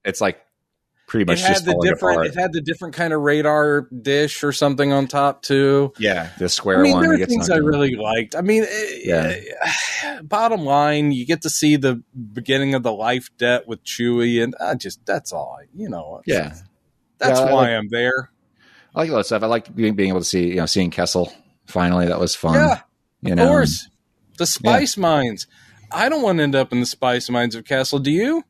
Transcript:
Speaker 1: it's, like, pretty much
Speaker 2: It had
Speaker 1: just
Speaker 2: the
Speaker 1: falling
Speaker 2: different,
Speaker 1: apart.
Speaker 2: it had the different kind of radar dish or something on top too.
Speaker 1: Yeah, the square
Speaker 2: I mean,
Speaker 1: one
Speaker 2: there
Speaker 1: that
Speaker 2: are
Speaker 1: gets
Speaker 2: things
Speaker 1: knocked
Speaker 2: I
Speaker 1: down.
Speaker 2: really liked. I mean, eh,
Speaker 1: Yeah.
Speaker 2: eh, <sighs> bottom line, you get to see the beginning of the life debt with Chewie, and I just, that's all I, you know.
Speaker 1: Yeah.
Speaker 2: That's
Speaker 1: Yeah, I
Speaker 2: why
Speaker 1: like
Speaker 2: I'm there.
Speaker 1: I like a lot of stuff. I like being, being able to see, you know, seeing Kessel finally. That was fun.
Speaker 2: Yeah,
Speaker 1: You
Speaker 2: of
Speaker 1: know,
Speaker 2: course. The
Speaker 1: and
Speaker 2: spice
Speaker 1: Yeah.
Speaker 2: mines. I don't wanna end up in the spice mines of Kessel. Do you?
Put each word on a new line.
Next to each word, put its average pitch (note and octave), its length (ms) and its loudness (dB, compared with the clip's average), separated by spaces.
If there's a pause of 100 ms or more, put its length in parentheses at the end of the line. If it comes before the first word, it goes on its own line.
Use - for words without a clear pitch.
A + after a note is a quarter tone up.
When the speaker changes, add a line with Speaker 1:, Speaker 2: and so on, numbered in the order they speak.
Speaker 1:
it's, G2 160 -6
like, G2 200 -2 (640)
pretty F3+ 240 0
much F3 80 2
Speaker 2:
It F3+ 40 -2
had F#2+ 100 2
Speaker 1:
just B2+ 120 0
Speaker 2:
the F3 60 0
Speaker 1:
falling F3 220 2
Speaker 2:
different, F3+ 240 0
Speaker 1:
apart. E3 100 0
Speaker 2:
it D3+ 80 -6
had F3+ 180 -2
the D#3+ 80 -4
different E3 360 -8
kind E3 160 -2
of D3+ 80 0
radar D3 640 2 (200)
dish C#3+ 400 0
or C#3+ 80 0
something C#3 420 2
on C#3 140 2
top C#3 360 -2
too. C#3 580 2
Speaker 1:
Yeah, F2 380 0
the F#2 100 -2
square F#2+ 320 2
Speaker 2:
I - 20 6
mean, F#2 120 6
Speaker 1:
one - 80 2
Speaker 2:
there E4 80 2
Speaker 1:
that D#4+ 40 4
Speaker 2:
are - 40 0
Speaker 1:
gets A#3+ 140 -2
Speaker 2:
things A3+ 160 0
Speaker 1:
knocked F3 80 2
Speaker 2:
I D#3 40 4
Speaker 1:
down. D3 60 0
Speaker 2:
really C#3+ 280 0
liked. A2 400 -4
I D#3+ 60 -4
mean, G#3+ 240 2
eh, G#3 220 -6 (180)
Speaker 1:
Yeah. E2+ 320 0 (680)
Speaker 2:
eh, - 180 -10
<sighs> D#3 40 -18
bottom G#3+ 400 0
line, D3 480 2
you B2 120 -2
get D#3 180 -2
to - 80 -4
see D3+ 260 4
the C3 260 0 (300)
beginning C3+ 420 0
of B2+ 80 0
the A#2 100 0
life A#2+ 460 -2
debt A#2+ 300 0
with A2+ 160 -12
Chewie, A#2+ 580 0
and B2 180 -4
I - 140 -4
just, - 320 -12
that's E3+ 260 -4
all C#2 280 -10
I, C#3+ 120 -20
you G3 160 -12
know. A2 380 -12
Speaker 1:
Yeah. D#2+ 280 -2 (640)
Speaker 2:
That's C3 200 2
Speaker 1:
Yeah, C3+ 80 2
I C3+ 60 2
Speaker 2:
why C3+ 100 4
Speaker 1:
like A#2+ 160 2
Speaker 2:
I'm G#2 120 -6
there. B2+ 400 -2 (640)
Speaker 1:
I - 60 -4
like E3 100 -2
a - 20 -2
lot A2+ 80 2
of G2 60 -2
stuff. G#2+ 160 0
I A2+ 40 0
like A#2 300 -2
being, A2 180 2
being G2 140 2
able F#2 120 0
to E2 60 -8
see, F2 220 0
you F#2 80 -2
know, E2+ 100 0
seeing F2 240 0
Kessel F2 420 -2 (340)
finally. F2+ 400 0
That F2 120 0
was - 160 -2
fun. E2 200 0
Speaker 2:
Yeah, B3 260 2 (420)
Speaker 1:
You - 100 -2
Speaker 2:
of F3 40 2
Speaker 1:
know, A#3 120 6
Speaker 2:
course. - 400 2 (500)
The E3+ 40 -2
Speaker 1:
and E3 60 0
Speaker 2:
spice A#3+ 480 2
Speaker 1:
Yeah. G3 60 -4
Speaker 2:
mines. C#3 440 0 (460)
I G#3 160 0
don't D4+ 140 0
wanna F3+ 200 2
end C#3+ 140 2
up C3 160 0
in B2 80 0
the A#2+ 60 0
spice B2 440 -2
mines A#2+ 240 0
of A2+ 100 -14
Kessel. C3 360 -2
Do C3+ 100 -2
you? C4 400 0